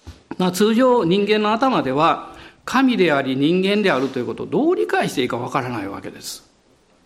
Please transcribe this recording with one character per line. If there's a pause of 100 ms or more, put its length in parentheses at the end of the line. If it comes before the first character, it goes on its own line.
(380)
ま
あ、
通
常
人
間
の
頭
で
は (300)
神
で
あ
り
人
間
で
あ
る
と
い
う
こ
と
を
ど
う
理
解
し
て
い
い
か
わ
か
ら
な
い
わ
け
で
す。 (580)